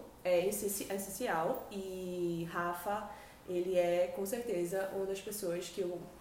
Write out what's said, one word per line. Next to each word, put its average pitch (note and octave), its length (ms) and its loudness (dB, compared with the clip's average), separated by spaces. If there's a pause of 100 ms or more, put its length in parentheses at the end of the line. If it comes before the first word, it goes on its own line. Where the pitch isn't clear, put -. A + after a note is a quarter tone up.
(240)
é F3+ 240 6
essenci-, G#3 420 0
é G3 60 0
essencial. G3+ 760 0
E F3+ 800 -2
Rafa, F#3 560 0 (400)
ele F3+ 300 2
é, F3 380 6
com G3 100 -2
certeza, F#3+ 680 0
uma F#3+ 100 -2
das G3 160 -2
pessoas F#3 480 -4
que - 120 -4
eu F3 200 -2 (200)